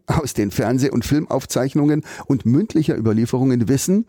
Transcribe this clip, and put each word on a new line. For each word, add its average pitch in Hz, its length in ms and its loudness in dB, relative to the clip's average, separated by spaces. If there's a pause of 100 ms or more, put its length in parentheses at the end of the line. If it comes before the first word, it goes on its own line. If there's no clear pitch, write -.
aus - 280 -2
den 104 160 0
Fernseh- 127 400 0
und 117 140 -2
Filmaufzeichnungen 147 1000 0 (220)
und - 200 -2
mündlicher 156 500 2
Überlieferungen 117 720 0
wissen, 180 400 0